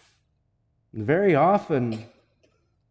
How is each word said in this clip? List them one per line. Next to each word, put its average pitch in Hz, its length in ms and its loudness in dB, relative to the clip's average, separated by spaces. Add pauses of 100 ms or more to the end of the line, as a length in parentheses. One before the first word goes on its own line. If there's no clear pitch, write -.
(920)
And 107 120 -10
very 175 300 2
often, 139 680 0 (880)